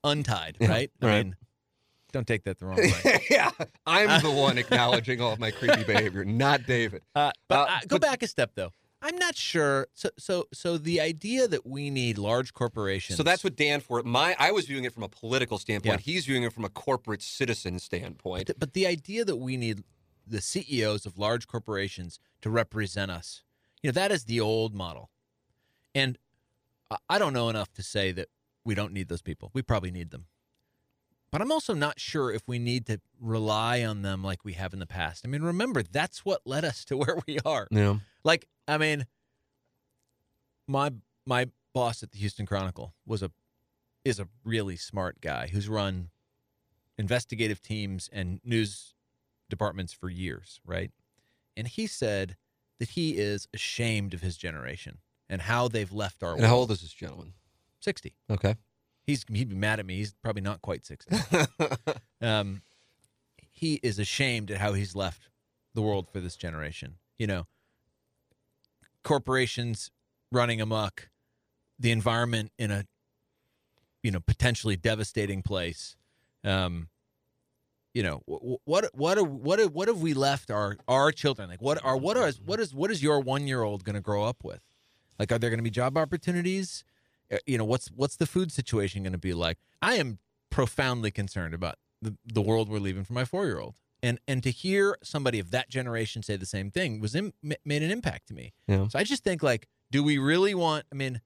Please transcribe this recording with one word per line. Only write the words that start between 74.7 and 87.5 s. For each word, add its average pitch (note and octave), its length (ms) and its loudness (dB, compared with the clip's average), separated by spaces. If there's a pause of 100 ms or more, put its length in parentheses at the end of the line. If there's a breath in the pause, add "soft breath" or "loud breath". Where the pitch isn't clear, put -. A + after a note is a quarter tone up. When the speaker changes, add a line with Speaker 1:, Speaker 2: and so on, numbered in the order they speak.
Speaker 1:
devastating G#2 640 0
place. F2 540 -4 (480)
Um, F2+ 460 0 (1080)
you A2+ 60 0
know, D#2 260 -2
wh-, D#2 160 -6
wh-, B2+ 220 -6
what, E3+ 140 2 (120)
what E3 240 2
are, G#3 60 4
what C#3+ 360 0
are, G#3+ 80 6
what E3+ 200 0
have G#3+ 160 0
we D#3+ 100 2
left C3+ 380 0
our, G#2 260 0 (100)
our C#3 240 6
children? B2+ 380 -2
Like, F2 140 -12
what D3 200 0
are, C3+ 140 2
what F3 180 0
are, G#3 160 4 (140)
what G#3 140 -2
is, G3+ 160 -2
what F#3 160 0
is E3 100 -2
your D3 180 6
one-year-old B2+ 640 0
gonna G#2 180 -4
grow G#2 220 0
up A#2+ 200 -2
with? - 180 -10 (560)
Like, G#2+ 140 0
are A#2 80 2
there A#2 100 2
gonna A2+ 140 0
be A2+ 80 0
job B2+ 260 0
opportunities? F3 840 -2 (480)
Uh, - 60 -2 (100)
you C3 100 2